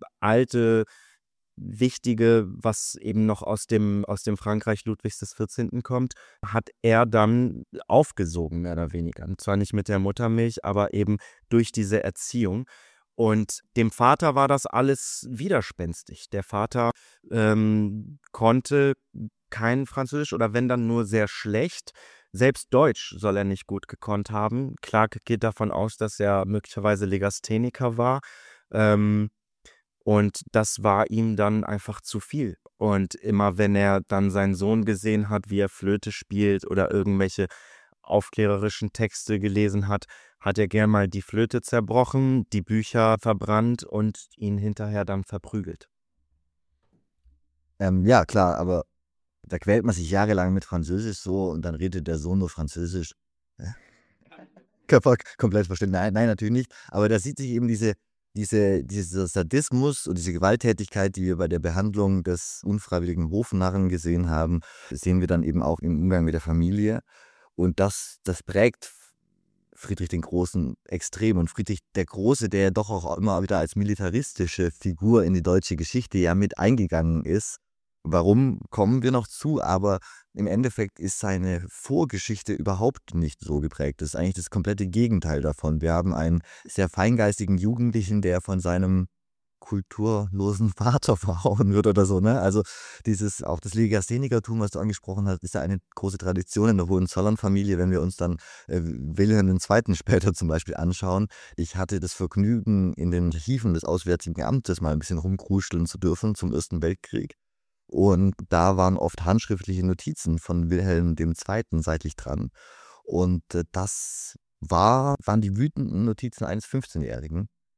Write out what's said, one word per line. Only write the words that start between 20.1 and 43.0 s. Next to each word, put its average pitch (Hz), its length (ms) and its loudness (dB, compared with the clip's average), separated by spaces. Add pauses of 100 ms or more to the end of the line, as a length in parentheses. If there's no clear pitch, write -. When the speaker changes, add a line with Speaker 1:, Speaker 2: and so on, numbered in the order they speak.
Speaker 1:
oder 107 200 0
wenn 123 160 0
dann 120 200 0
nur 117 160 0
sehr 104 240 0
schlecht. - 640 -6 (400)
Selbst 127 380 2
Deutsch 131 460 2
soll 101 200 0
er 101 80 2
nicht 98 240 -2
gut 98 180 -6
gekonnt 104 460 -6
haben. 110 500 -4
Clark 110 420 0
geht 117 200 0
davon 110 260 -2
aus, 107 260 -4
dass 107 220 -6
er 101 260 2
möglicherweise 104 640 -2
Legastheniker 110 880 -2
war. 127 240 0 (520)
Ähm, 104 580 4 (720)
und 104 500 2
das 107 320 0
war 104 280 4
ihm 110 260 0
dann 104 260 2
einfach - 380 -8
zu - 180 -8
viel. 117 380 -6 (200)
Und 98 380 0
immer 101 420 0
wenn 101 200 4
er 101 240 4
dann 98 320 0
seinen 98 240 2
Sohn 104 280 2
gesehen 104 440 0
hat, 104 200 -2
wie 101 120 0
er 98 80 2
Flöte 101 420 -2
spielt 101 560 0
oder 95 240 0
irgendwelche 98 560 2 (560)
aufklärerischen 104 920 0
Texte - 460 -4
gelesen 101 500 0
hat, 101 180 -2 (380)
hat 101 140 0
er 104 100 2
gern 107 220 4
mal 101 180 4
die 95 140 -6
Flöte 113 400 -2
zerbrochen, 127 880 2
die 104 80 0
Bücher 110 580 2